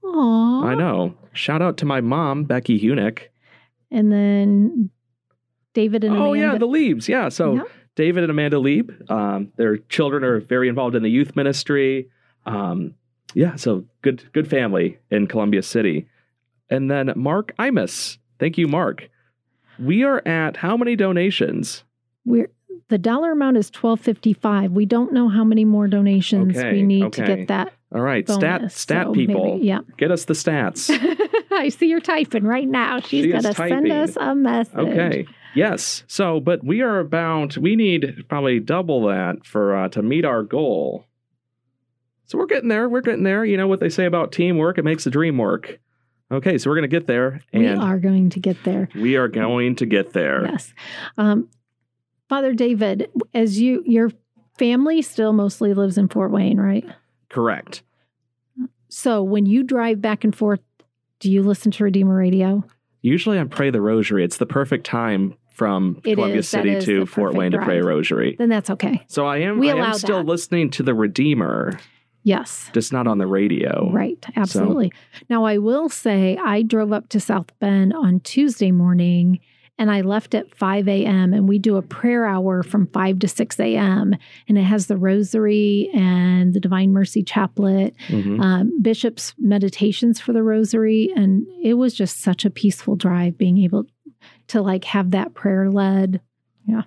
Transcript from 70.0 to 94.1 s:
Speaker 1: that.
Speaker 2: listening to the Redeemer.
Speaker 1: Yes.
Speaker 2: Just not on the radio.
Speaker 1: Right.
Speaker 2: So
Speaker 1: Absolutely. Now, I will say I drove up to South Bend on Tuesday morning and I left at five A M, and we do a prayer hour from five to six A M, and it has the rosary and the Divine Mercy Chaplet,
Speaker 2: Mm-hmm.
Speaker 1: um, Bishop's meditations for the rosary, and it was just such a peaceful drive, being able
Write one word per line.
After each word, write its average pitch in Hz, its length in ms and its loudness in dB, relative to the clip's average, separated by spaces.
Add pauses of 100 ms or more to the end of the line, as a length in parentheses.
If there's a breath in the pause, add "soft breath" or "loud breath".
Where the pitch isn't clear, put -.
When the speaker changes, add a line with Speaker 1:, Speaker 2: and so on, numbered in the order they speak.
Speaker 1:
that. 165 80 -2
Speaker 2:
listening 170 460 0
to - 100 -4
the 127 120 2
Redeemer. 104 840 0 (460 soft breath)
Speaker 1:
Yes. - 500 -2
Speaker 2:
Just 113 180 -2
not 123 140 -2
on 110 120 2
the 98 80 0
radio. 98 640 0
Speaker 1:
Right. 302 360 -2
Speaker 2:
So - 100 -18
Speaker 1:
Absolutely. 202 560 0 (380 loud breath)
Now, 226 140 2
I 214 140 2
will 254 300 0
say 196 480 0
I 226 260 0
drove 220 300 0
up 208 180 -4
to 214 100 0
South 185 260 -4 (120)
Bend 196 360 2
on 185 260 2
Tuesday 254 500 0
morning 175 720 4 (400 soft breath)
and 214 120 2
I 202 80 0
left 202 340 -2
at - 220 -4
five 196 320 0
A 196 180 2
M, 185 260 2
and 196 160 2
we 202 120 2
do 202 160 2
a 190 60 0
prayer 240 440 -2
hour 185 380 0
from 202 240 0
five 185 320 0
to 190 80 0
six - 320 -4
A 226 160 0
M, 202 360 2 (360 loud breath)
and 208 100 4
it 190 60 4
has 196 240 2
the 202 80 0
rosary 208 1000 2
and 180 580 4
the 190 60 2
Divine 190 340 2
Mercy 196 300 2
Chaplet, 196 720 0 (140)
Speaker 2:
Mm-hmm. 202 320 -2
Speaker 1:
um, 196 420 2
Bishop's - 560 -2
meditations 202 800 0
for - 120 -4
the 226 100 2
rosary, 220 720 2
and 196 320 2 (160)
it 233 120 2
was 247 200 2
just - 280 -4
such 180 220 0
a 202 60 2
peaceful - 460 -2
drive, 175 420 0
being 180 200 4
able 202 280 0 (600 soft breath)